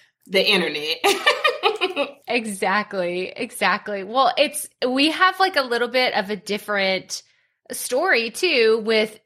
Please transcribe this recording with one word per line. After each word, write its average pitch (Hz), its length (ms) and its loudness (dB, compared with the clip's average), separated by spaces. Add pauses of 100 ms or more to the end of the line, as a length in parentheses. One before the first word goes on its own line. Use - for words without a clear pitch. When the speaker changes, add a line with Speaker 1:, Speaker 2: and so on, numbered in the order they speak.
(260)
Speaker 1:
the 190 200 2
internet. 160 560 0
<laughs> 381 1160 0 (100)
Speaker 2:
Exactly, 196 1040 -2
exactly. 202 720 -2
Well, 240 340 2
it's, 285 280 0 (200)
we 269 240 2
have, 370 280 2
like, 370 180 2
a 285 60 2
little 240 260 -2
bit 254 260 0
of 202 160 -2
a 208 60 -6
different 190 840 -4 (480)
story 247 600 0
too, 233 520 2
with 220 420 0